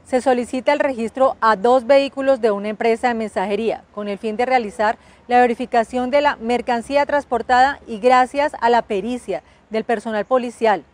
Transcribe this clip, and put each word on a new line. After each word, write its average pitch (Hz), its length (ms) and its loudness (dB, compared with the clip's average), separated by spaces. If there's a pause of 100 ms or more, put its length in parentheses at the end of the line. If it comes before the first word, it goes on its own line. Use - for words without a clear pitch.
se 254 160 -2
solicita 247 540 0
el 294 60 0
registro 262 600 -2
a 220 160 4
dos 240 320 2
vehículos 269 540 2
de 220 100 2
una 202 160 -4
empresa 226 400 -2
de 240 60 0
mensajería, 208 800 -4
con 208 160 -10
el 202 80 -6
fin 214 180 -8
de 240 100 -2
realizar 233 520 -2 (320)
la 240 100 4
verificación 247 720 0
de 285 80 2
la 285 160 0
mercancía 240 680 -2
transportada 262 840 0
y 220 120 -10
gracias 254 600 2
a 233 100 0
la 233 120 4
pericia 226 600 -6 (280)
del 220 160 -6
personal 214 400 -4
policial 226 580 0 (100)